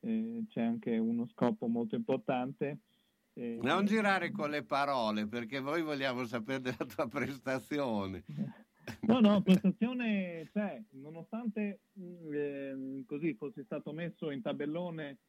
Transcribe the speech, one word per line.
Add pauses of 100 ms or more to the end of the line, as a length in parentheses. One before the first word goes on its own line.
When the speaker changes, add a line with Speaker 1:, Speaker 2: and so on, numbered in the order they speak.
Speaker 1:
eh,
c'è
anche
uno
scopo
molto
importante. (540)
Eh,
Speaker 2:
Non
girare
con
le
parole,
perché
voi
vogliamo
sapere
della
tua
prestazione.
Speaker 1:
<laughs> (340)
No,
no,
prestazione
c'è, (120)
nonostante, (180)
mm,
ehm,
così
fossi
stato
messo
in
tabellone (120)